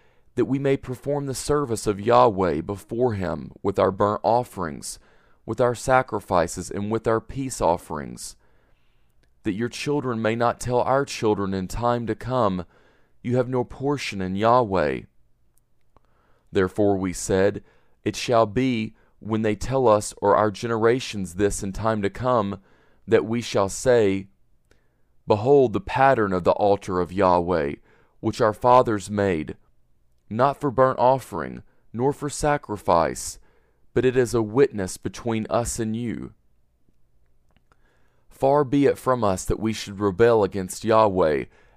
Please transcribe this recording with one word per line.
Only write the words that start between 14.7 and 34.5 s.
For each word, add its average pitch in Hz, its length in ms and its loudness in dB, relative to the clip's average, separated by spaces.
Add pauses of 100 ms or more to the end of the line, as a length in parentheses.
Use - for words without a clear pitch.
Therefore 98 460 2
we 92 160 -4
said, 101 500 0 (400)
"It 107 140 -4
shall 113 280 2
be, 110 480 -2 (260)
when 110 220 -4
they 107 140 0
tell 127 320 0
us 107 340 4
or 101 140 4
our 107 160 2
generations 113 840 -2
this 101 280 0
in 98 80 -6
time 107 300 -2
to 98 80 -2
come, 104 500 -2 (480)
that 101 180 4
we 117 160 -4
shall 101 280 0
say, 101 580 2 (960)
'Behold 120 460 4
the 101 80 -2
pattern 120 540 2
of 90 100 -2
the 92 80 4
altar 101 480 0
of 87 140 -4
Yahweh, 87 600 2 (440)
which 110 220 -4
our 107 120 4
fathers 123 560 2
made, 98 460 -2 (760)
not 127 300 0
for 143 120 -2
burnt 131 280 2
offering, 98 640 -2 (300)
nor 123 180 -2
for 147 180 -8
sacrifice, 98 1080 0 (540)
but 120 120 0
it 123 100 2
is 120 180 0
a 117 80 0
witness 104 540 0